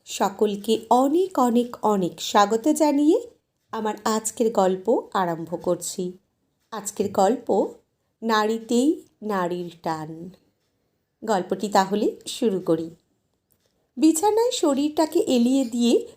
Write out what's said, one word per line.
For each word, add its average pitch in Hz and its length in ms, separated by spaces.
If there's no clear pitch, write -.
সকলকে 208 720
অনেক, 285 480
অনেক, 240 440
অনেক 202 400
স্বাগত 220 460
জানিয়ে 302 520
আমার 214 220
আজকের 220 480
গল্প 190 600
আরম্ভ 170 500
করছি। 180 500
আজকের 202 400
গল্প 208 640
নারীতেই 226 800
নারীর 180 480
টান। 160 480
গল্পটি 190 440
তাহলে 208 480
শুরু 196 340
করি। 165 300
বিছানায় 415 560
শরীরটাকে 302 680
এলিয়ে 262 460
দিয়ে 240 420